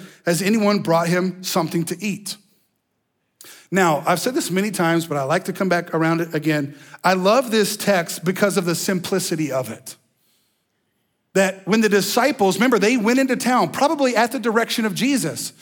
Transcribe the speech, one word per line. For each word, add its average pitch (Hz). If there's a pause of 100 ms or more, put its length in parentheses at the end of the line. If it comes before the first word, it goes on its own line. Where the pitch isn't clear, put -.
(260)
'Has 175
anyone 208
brought 165
him 180
something 170
to 175
eat?'" - (1300)
Now, 170
I've 170
said 254
this 302
many 196
times, 165
but 147
I 139
like 165
to 196
come 190
back 170
around 165
it 165
again. 147 (280)
I 185
love 214
this 208
text 180
because 190
of 175
the 175
simplicity 175
of 127
it. - (1400)
That 190
when 214
the 214
disciples, 226
remember, 240
they 226
went 233
into 262
town, 240
probably 277
at 233
the 269
direction 226
of 202
Jesus, 165